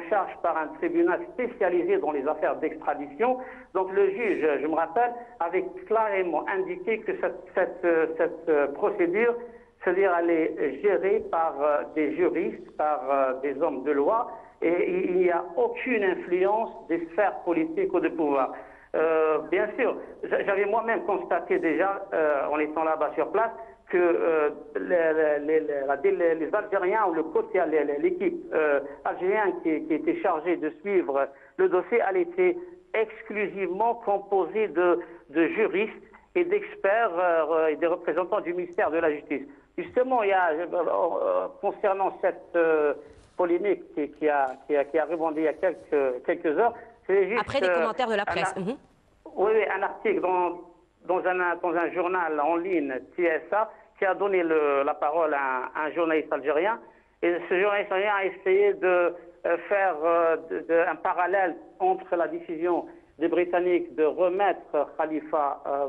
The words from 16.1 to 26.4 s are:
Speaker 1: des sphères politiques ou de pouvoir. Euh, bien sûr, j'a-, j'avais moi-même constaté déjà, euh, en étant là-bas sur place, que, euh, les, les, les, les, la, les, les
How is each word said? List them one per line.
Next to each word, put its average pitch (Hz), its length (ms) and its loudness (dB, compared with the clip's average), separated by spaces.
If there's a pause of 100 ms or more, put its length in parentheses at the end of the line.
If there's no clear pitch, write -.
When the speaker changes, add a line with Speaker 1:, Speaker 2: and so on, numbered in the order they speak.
Speaker 1:
des 165 240 -2
sphères 190 320 0
politiques 175 500 -2
ou 175 60 2
de 160 100 0
pouvoir. 139 440 0 (420)
Euh, 160 440 2 (120)
bien 202 160 2 (100)
sûr, 202 200 0 (260)
j'a-, - 220 0
j'avais 202 200 0
moi-même 220 380 0
constaté 185 560 0
déjà, 175 540 0
euh, 151 360 2
en 147 100 0
étant 156 260 0
là-bas 151 280 0
sur 151 160 -2
place, 220 220 0 (380)
que, 190 80 2
euh, 165 520 4 (280)
les, 165 360 2
les, 151 460 2
les, 147 80 -2
les, 143 180 -2
la, 139 120 0
les, 175 380 2
les 156 200 -2